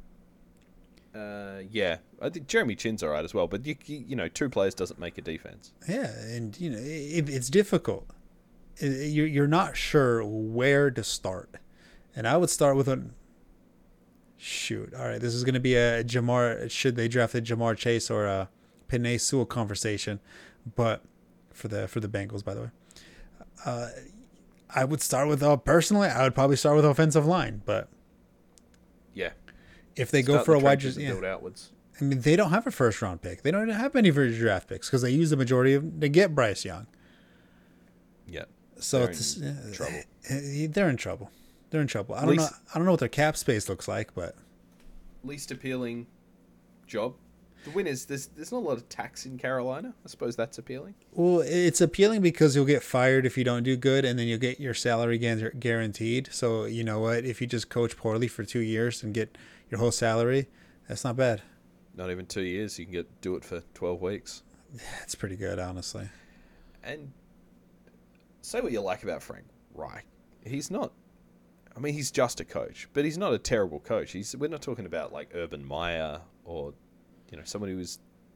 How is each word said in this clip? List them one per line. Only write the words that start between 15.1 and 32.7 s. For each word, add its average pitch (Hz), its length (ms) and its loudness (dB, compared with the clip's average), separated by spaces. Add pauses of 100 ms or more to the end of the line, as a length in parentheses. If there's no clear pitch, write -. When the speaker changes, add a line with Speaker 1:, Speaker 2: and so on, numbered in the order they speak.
Speaker 2:
this 117 140 -2
is 123 100 -2
gonna 131 160 2
be 127 160 4
a 117 280 4
Jamar, 120 680 0
should 127 240 0
they 117 120 0
draft 117 280 2
a 120 60 0
Ja'Marr 113 360 0
Chase 117 320 0
or 107 160 0
a 95 240 0 (400)
Penei 120 300 0
Sewell 127 260 0
conversation, 104 760 -4 (560)
but 113 280 0 (480)
for - 160 -12
the, 104 200 -4
for - 120 -6
the 107 80 -4
Bengals, 101 380 -6
by 98 80 -6
the 110 80 -8
way. 117 80 -10 (960)
Uh, 120 240 -6 (840)
I 131 120 2
would 139 160 -2
start 139 260 2
with, 147 160 0
uh, 147 140 6
personally, 170 500 4
I 127 160 2
would 127 100 4
probably 139 220 6
start 147 220 6
with 151 80 8
offensive 151 400 6
line, 131 400 0
but 104 240 -2 (1200)
Speaker 1:
Yeah. 90 180 -4 (640)
Speaker 2:
if 127 120 -2
they 143 140 4
go 135 120 4
Speaker 1:
Start 120 100 4
Speaker 2:
for 160 80 8
Speaker 1:
the 143 60 8
Speaker 2:
a 135 40 4
wide 139 160 6
Speaker 1:
trenches 135 180 -4
Speaker 2:
re-, 147 80 -6
Speaker 1:
and 127 100 -2
Speaker 2:
yeah. 92 60 -4
Speaker 1:
build 92 120 -4
outwards. - 380 -12 (280)
Speaker 2:
I - 60 -4
mean, 139 160 0
they 147 140 6
don't 190 160 4
have 208 140 2
a 254 60 -4